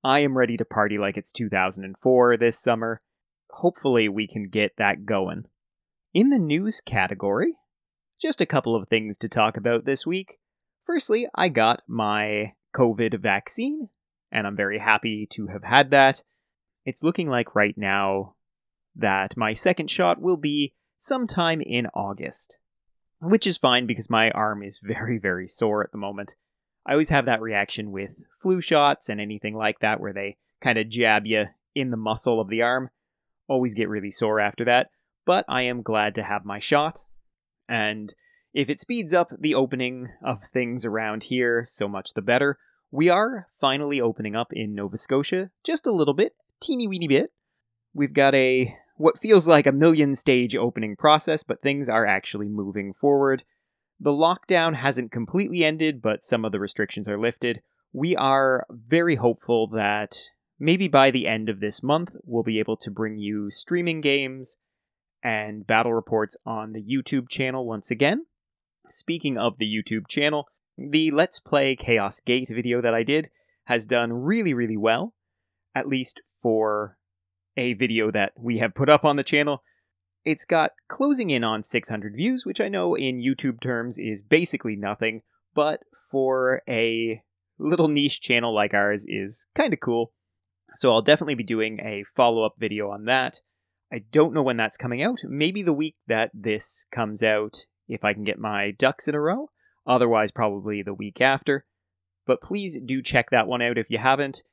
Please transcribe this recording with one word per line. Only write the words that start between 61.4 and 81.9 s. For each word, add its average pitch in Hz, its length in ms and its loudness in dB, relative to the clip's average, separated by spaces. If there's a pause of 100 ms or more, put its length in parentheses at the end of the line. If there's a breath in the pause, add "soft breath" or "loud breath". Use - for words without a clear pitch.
of 98 100 -4
this 104 240 -4
month, 156 280 0 (120)
we'll 117 200 -2
be 110 160 0
able 107 180 -2
to - 140 -10
bring 107 260 -6
you 104 320 -6
streaming 170 500 -2
games 135 600 -2 (640)
and 107 460 -6
battle 117 260 2
reports 110 520 -2
on 110 260 -8
the 110 100 -12
YouTube 127 460 -4
channel 131 380 -4
once 110 260 -6
again. 151 340 0 (640)
Speaking 156 480 -4
of 110 200 -2
the 110 80 -4
YouTube 107 420 -6
channel, 147 400 -2 (300)
the 151 340 2
Let's 156 280 0
Play 135 360 0
Chaos 104 460 -2
Gate 127 280 -2
video 120 320 -2
that 117 120 2
I 113 100 0
did 151 260 -2 (360)
has 117 200 -2
done 117 280 0
really, 165 400 0
really 113 240 -2
well, 113 360 0 (640)
at 131 120 -2
least 131 340 -6 (200)
for 107 560 0 (600)
a 123 160 -2
video 110 380 0
that 101 260 0
we 117 220 -4
have 107 160 -2
put 135 140 2
up 151 140 8
on 143 140 4
the 135 60 -2
channel. 147 400 0 (600)
It's 156 220 -4
got 160 260 2 (160)
closing 262 420 0
in 123 140 2
on 110 200 -2
six - 260 -4
hundred 107 260 -8